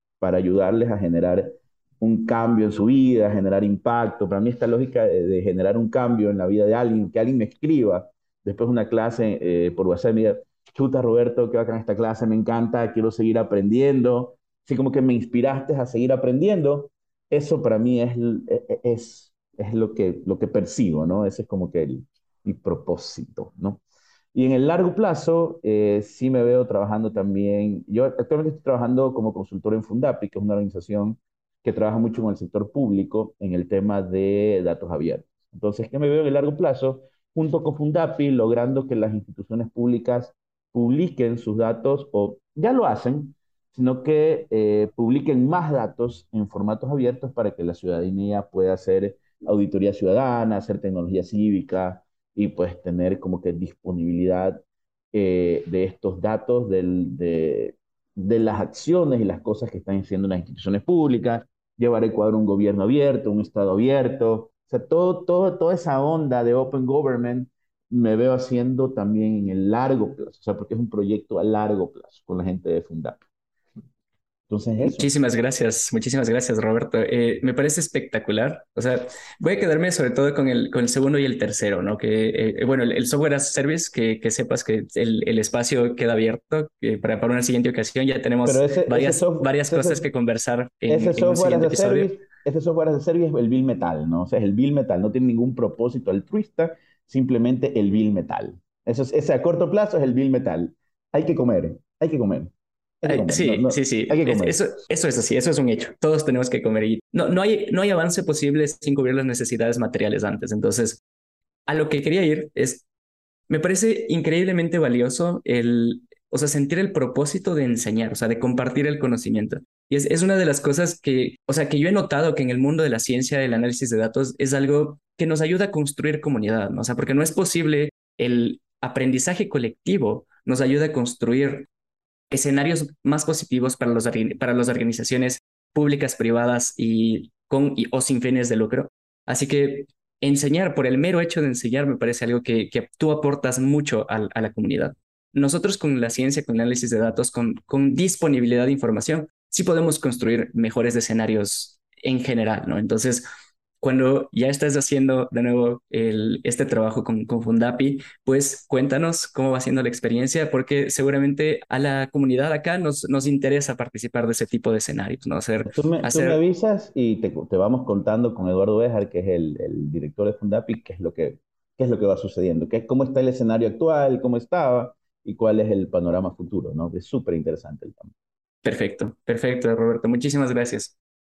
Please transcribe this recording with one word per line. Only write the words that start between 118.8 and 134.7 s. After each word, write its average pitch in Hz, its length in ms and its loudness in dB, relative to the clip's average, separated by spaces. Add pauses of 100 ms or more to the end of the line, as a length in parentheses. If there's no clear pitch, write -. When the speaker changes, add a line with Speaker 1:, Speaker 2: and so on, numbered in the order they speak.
Speaker 2:
el 147 120 -2
conocimiento. 110 600 -2 (320)
Y 139 60 2
es, 143 100 0
es 165 160 2
una 190 140 4
de 185 100 2
las 143 160 2
cosas 151 360 0
que, 127 460 0
o - 80 -2
sea, 139 160 0
que 147 100 2
yo 160 120 2
he - 20 2
notado 160 420 2
que 147 80 0
en 127 60 0
el 123 100 0
mundo 147 240 2
de 151 60 2
la 120 120 0
ciencia, 131 440 0
el 123 80 0
análisis 120 380 0
de 113 80 2
datos, 120 400 0
es 139 160 0
algo 147 440 0 (200)
que 170 80 0
nos 160 160 0
ayuda 180 240 2
a 196 40 -6
construir 151 520 -2
comunidad, 110 480 0
¿no? - 100 -4
O - 40 -4
sea, 123 100 -4
porque 120 180 -2
no 143 100 4
es 165 100 0
posible 151 580 0 (260)
el 120 460 0 (180)
aprendizaje 131 720 -2
colectivo 123 760 -2 (200)
nos 127 160 0
ayuda 143 240 2
a 151 60 -4
construir 131 760 0 (640)
escenarios 143 580 0 (160)
más 143 200 2
positivos - 520 -2
para 120 160 0
los 113 160 0
orga-, 113 300 -2
para 123 160 0
las 123 140 2
organizaciones 120 680 0 (340)